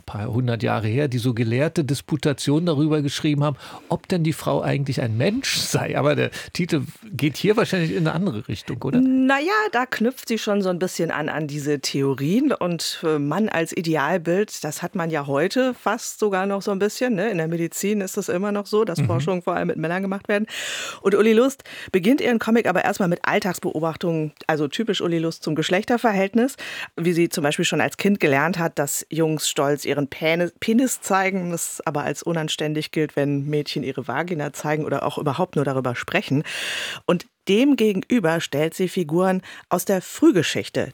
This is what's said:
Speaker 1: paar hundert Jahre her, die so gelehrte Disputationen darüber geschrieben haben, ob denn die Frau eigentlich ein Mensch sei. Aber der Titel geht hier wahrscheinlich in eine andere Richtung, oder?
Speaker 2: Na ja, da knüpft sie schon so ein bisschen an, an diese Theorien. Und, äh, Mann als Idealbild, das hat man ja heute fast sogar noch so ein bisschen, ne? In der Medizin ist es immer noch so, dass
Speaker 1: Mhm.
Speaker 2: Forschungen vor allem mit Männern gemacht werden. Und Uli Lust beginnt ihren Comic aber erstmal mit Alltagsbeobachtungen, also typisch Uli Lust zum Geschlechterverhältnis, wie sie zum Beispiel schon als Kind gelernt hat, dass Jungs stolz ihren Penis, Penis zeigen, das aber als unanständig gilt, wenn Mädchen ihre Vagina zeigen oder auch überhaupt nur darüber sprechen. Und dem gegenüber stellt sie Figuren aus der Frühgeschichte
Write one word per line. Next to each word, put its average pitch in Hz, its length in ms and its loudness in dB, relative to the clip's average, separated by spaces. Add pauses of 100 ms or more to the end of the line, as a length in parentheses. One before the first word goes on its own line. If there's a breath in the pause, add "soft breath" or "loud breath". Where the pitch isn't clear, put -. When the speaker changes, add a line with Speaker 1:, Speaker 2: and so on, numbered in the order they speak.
Speaker 1:
paar 107 260 -6
hundert 117 300 0
Jahre 113 260 0
her, 135 200 2
die 123 100 -2
so 117 160 0
gelehrte 123 500 0
Disputationen 143 800 0
darüber 151 380 2
geschrieben 143 420 0
haben, 147 140 -2 (320 loud breath)
ob - 180 -4
denn 175 160 0
die 160 80 2
Frau 143 300 0
eigentlich 139 400 0
ein 113 160 0
Mensch 208 380 0
sei. - 420 -2
Aber 139 180 2
der 123 140 0 (240 loud breath)
Titel 170 300 0 (280)
geht 143 240 -2
hier 208 220 2
wahrscheinlich 175 320 2
in 196 160 -2
eine 160 80 0
andere 165 340 -2
Richtung, 123 340 -8
oder? 247 200 2
Speaker 2:
Na 262 380 4
ja, 349 120 0 (200)
da 247 120 0
knüpft 247 440 -2
sie 220 100 0
schon 202 240 0
so 185 80 2
ein 180 80 -2
bisschen 180 320 -2
an, 151 180 -2
an 151 200 -4
diese 147 320 -2
Theorien. 143 760 0
Und, - 520 -4
äh, 156 120 2
Mann 156 320 0
als 165 260 -2
Idealbild, 170 880 0
das 151 220 -6
hat - 80 -10
man 165 160 -4
ja 147 160 -2
heute 196 480 2
fast - 460 -4
sogar 196 260 0
noch 196 160 -2
so 208 80 -2
ein 190 80 -2
bisschen, 214 380 0
ne? 196 140 0
In 185 80 -2
der 160 100 -2
Medizin 175 520 -2
ist 190 160 -6
es 196 120 -4
immer 202 240 0
noch 202 140 -4
so, 214 180 2
dass 165 160 -2
Speaker 1:
Mhm. 131 60 2
Speaker 2:
Forschungen 175 360 0
vor 175 140 -2
allem 175 100 0
mit 170 120 -2
Männern 170 220 -2
gemacht 196 280 -4
werden. 208 180 2 (540 loud breath)
Und 196 160 4
Uli 220 160 8
Lust 254 320 4 (260 loud breath)
beginnt 196 300 4
ihren 233 180 2
Comic 226 300 2
aber 180 160 2
erstmal 202 240 2
mit 175 160 2
Alltagsbeobachtungen, 165 1040 0 (160)
also 151 220 0
typisch 220 320 -2
Uli 170 180 0
Lust 165 240 -4
zum 156 140 -2
Geschlechterverhältnis, 208 960 2 (420 loud breath)
wie 170 160 2
sie 170 160 4
zum 175 140 -4
Beispiel 151 220 2
schon 151 160 2
als 117 160 0
Kind 202 240 2
gelernt 156 400 4
hat, 160 180 -2
dass - 320 -2
Jungs 156 380 0
stolz 143 360 0
ihren 139 220 0
Penis, 170 540 0
Penis 233 400 2
zeigen, 190 500 0
das - 340 -6
aber 147 200 -2
als 143 180 -4
unanständig 156 720 -2
gilt, 156 240 -2
wenn 143 320 0
Mädchen 147 340 -2
ihre 131 240 -6
Vagina 147 460 -4
zeigen 151 320 -2
oder - 200 -2
auch - 140 -2
überhaupt 151 380 -2
nur 143 80 2
darüber 131 320 0
sprechen. 156 480 -2 (600 loud breath)
Und 180 200 0 (220)
dem 247 280 6
gegenüber 190 640 2
stellt 156 340 -2
sie 185 140 0
Figuren 185 520 0 (280 loud breath)
aus 180 160 0
der 190 180 0
Frühgeschichte 156 920 2